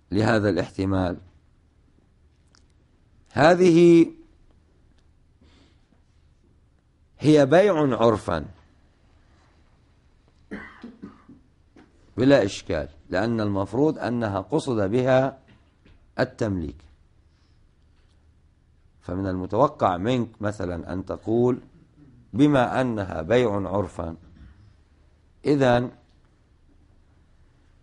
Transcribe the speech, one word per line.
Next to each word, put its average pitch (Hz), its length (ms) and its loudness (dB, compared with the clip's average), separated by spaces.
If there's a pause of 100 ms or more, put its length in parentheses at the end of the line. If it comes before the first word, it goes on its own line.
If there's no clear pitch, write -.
(100)
لهذا 107 380 0
الاحتمال؟ 95 680 -2 (2250)
هذه 170 760 6 (3000)
هي 143 280 4
بيع 151 500 2
عرفاً 101 480 0 (3750)
بلا 127 280 4
إشكال، 78 440 -6 (220)
لأن 110 300 -2
المفروض 104 580 -2
أنها 110 420 -4
قصد 117 500 -4
بها 131 480 0 (840)
التمليك. 95 560 -6 (2250)
فمن 92 240 -8
المتوقع 95 720 -2
منك 113 320 -4 (120)
مثلًا 95 520 -8
أن 92 140 -8
تقول: 120 520 -2 (760)
"بما 123 480 0
أنها 98 420 -6
بيع 101 460 0
عرفاً، 87 480 -6 (1300)
إذن 127 460 2 (1900)